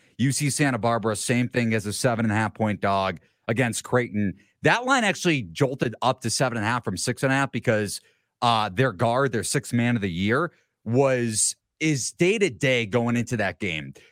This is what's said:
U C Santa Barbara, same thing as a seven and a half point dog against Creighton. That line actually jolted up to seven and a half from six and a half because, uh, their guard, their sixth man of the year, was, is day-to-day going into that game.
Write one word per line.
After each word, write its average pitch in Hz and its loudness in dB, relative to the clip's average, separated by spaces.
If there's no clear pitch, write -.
U 131 2
C 143 -2
Santa 131 0
Barbara, 113 0
same 123 0
thing 113 0
as 107 -2
a 104 -4
seven 117 0
and 107 2
a 104 2
half 110 0
point 104 -2
dog 95 0
against 117 -2
Creighton. 104 -2
That 208 2
line 254 4
actually 170 2
jolted 110 -2
up 127 2
to 117 -4
seven 123 0
and 107 -2
a 107 0
half 123 -2
from 101 -4
six - -4
and 135 2
a - 2
half 135 0
because, 107 -2
uh, 110 2
their 120 0
guard, 120 0
their 110 -2
sixth - -4
man 120 2
of 104 -4
the 98 -2
year, 107 0
was, 120 0
is 151 -2
day-to-day 143 0
going 117 0
into 120 -2
that 98 -2
game. 76 -6